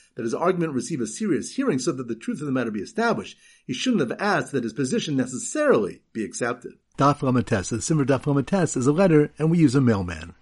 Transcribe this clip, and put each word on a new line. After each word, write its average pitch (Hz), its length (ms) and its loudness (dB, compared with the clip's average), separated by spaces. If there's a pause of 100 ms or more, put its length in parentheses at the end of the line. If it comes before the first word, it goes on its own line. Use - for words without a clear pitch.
(160)
that - 80 -6
his 113 100 -4
argument 170 400 0
receive 131 260 -4
a 110 60 -2
serious 139 460 -4
hearing 240 260 0
so 165 140 -2
that 131 160 -6
the 117 60 -4
truth 185 260 -8
of 151 60 -8
the 139 60 -4
matter 123 180 -2
be 190 120 -6
established. - 560 -4 (280)
He 139 60 -4
shouldn't 233 340 0
have - 140 -6
asked 180 320 -2
that 127 120 -2
his 110 100 -6
position 147 420 -2
necessarily 127 880 0 (100)
be 113 120 -4
accepted. 120 480 -6 (260)
Daf 143 240 4
Lamed 127 240 2
Tes. 95 240 -2
The 117 100 -4
Simmer 156 240 0
Daf 123 220 0
Lamed 143 220 0
Tes 180 280 0
is 127 100 0
a 147 60 4
letter, 156 460 4
and 160 120 2
we 175 60 4
use 147 180 6
a 143 60 6
mailman. 87 600 0